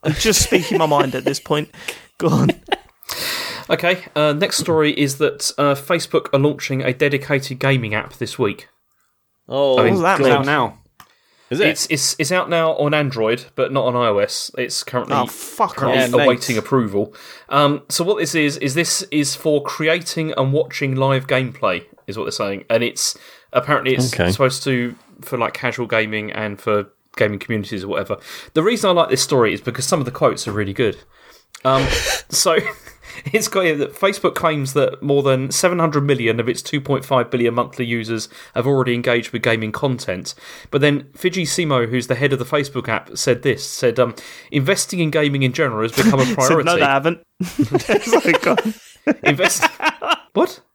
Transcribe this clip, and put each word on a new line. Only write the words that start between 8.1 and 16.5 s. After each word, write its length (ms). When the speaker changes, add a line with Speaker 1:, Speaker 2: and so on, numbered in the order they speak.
Speaker 2:
this 240
week. 300
Speaker 3:
Oh, 280
Speaker 1:
What 120
does 140
that 160
Speaker 3:
God. 60
Speaker 1:
mean? 80
Speaker 4:
It's 80
out 60
now. 320
Speaker 3:
Is 100
it? 80
Speaker 2:
It's, 220
it's, 280
it's 140
out 180
now 240
on 200
Android, 500
but 180
not 120
on 100
I 140
O 100
S. 400
It's 240
currently, 320
Speaker 1:
Oh, 120
fuck 500
Speaker 2:
currently 260
Speaker 3:
off. 80
Yeah, 140
Speaker 2:
awaiting 320